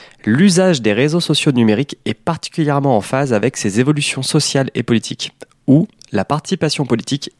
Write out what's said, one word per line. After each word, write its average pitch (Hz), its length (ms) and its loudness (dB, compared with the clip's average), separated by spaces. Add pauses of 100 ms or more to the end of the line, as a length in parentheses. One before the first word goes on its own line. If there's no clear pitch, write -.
(260)
l'usage 170 560 4
des 107 120 2
réseaux 147 260 2
sociaux 156 320 0
numériques 117 540 0
est - 80 -4
particulièrement 143 840 -2
en 98 40 0
phase 131 320 -2
avec 110 240 0
ces 104 220 -2
évolutions 147 440 0
sociales 143 520 0
et 120 80 -2
politiques, - 480 -4 (360)
où 156 200 4 (240)
la 98 140 -2
participation 156 600 -4
politique 117 540 -4